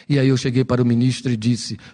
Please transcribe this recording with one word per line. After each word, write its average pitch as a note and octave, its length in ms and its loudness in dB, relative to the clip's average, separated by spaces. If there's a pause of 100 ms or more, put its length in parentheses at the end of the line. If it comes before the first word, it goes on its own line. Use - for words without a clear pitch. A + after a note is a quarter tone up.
E C#3+ 100 2
aí C3 100 4
eu C3+ 80 4
cheguei B2+ 280 0
para B2 180 0
o B2 40 0
ministro A#2+ 440 0
e A#2+ 60 -2
disse: A2 420 -4 (160)